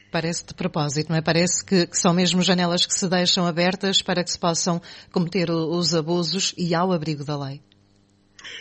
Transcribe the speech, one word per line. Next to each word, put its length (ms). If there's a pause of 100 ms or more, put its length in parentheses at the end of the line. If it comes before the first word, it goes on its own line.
Parece 360
de 80
propósito, 560
não 80
é? 40
Parece 440
que, 220
que 100
são 160
mesmo 280
janelas 440
que 80
se 160
deixam 360
abertas 560
para 220
que 80
se 80
possam 420 (300)
cometer 380
o, 260
os 180
abusos 640
e 160
ao 200
abrigo 320
da 120
lei. 240 (1000)